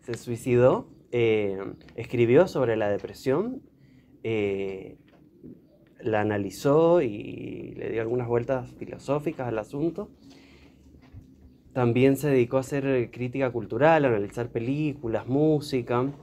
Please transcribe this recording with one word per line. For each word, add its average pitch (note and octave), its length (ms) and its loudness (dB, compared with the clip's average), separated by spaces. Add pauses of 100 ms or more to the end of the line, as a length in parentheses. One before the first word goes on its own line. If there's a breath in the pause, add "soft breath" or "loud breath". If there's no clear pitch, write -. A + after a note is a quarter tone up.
se A#2 140 -8
suicidó, B2 680 2 (240)
eh, A2 480 2 (380)
escribió A#2+ 500 4
sobre B2 300 0
la G#2+ 120 0
depresión, C3+ 720 -2 (640 soft breath)
eh, G2 760 -4 (1000)
la A2 220 0
analizó C#3 840 2
y - 720 -8
le - 140 -8
dio A2 120 -2
algunas A#2+ 260 -4
vueltas B2 500 -2
filosóficas C#3 720 -6
al A2+ 100 -4
asunto. E3 500 -6 (1600 loud breath)
También B2+ 440 4
se D3+ 120 -2
dedicó B2+ 300 2
a - 20 0
hacer C3 500 -2
crítica B2+ 400 -4
cultural, A#2+ 540 2
a C3 40 4
analizar A2+ 420 -2
películas, A#2 760 -4
música. C3+ 800 0 (160)